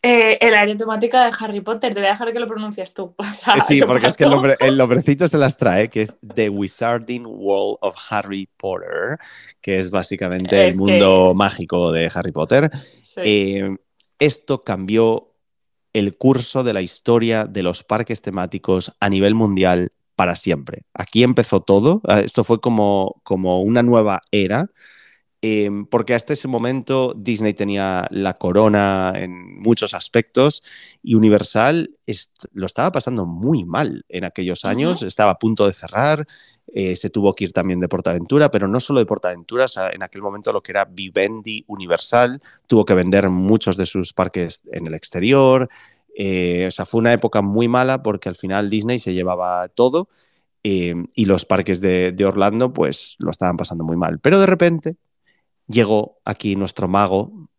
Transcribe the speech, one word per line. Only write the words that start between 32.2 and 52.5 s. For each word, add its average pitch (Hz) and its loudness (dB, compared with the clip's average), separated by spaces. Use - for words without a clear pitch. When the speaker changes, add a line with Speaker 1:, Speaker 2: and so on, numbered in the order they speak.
Speaker 2:
lo 95 -8
estaba 143 -2
pasando 123 -4
muy 101 -2
mal 87 -4
en 90 -8
aquellos 90 -6
Speaker 1:
Ujú. 98 -2
Speaker 2:
años, 156 -2
estaba 101 2
a - -2
punto 107 0
de 95 0
cerrar, 147 -2
eh, 92 -4
se - -6
tuvo 98 2
que 101 -6
ir 87 -8
también 92 -2
de 90 -2
PortAventura, 92 0
pero 101 0
no 110 -2
solo 139 -2
de 110 2
PortAventura, 92 -4
o - -6
sea, 95 -6
en 95 -12
aquel 98 -14
momento 104 -6
lo 98 -4
que 95 -16
era 98 0
Vivendi 101 -6
Universal 107 -2
tuvo 110 4
que 101 4
vender 92 2
muchos 95 0
de 95 -2
sus 87 -6
parques 92 -4
en 82 -10
el 80 -10
exterior, 127 2
eh, 90 -2
o 92 -4
sea, 90 -10
fue 117 -2
una 117 4
época 113 0
muy 107 0
mala 127 0
porque 104 -4
al 90 -10
final 98 -4
Disney 110 -2
se 95 -6
llevaba 90 -2
todo, 131 0
em, 87 -2
y 110 2
los 95 2
parques 92 0
de, 90 0
de 95 -2
Orlando, 104 0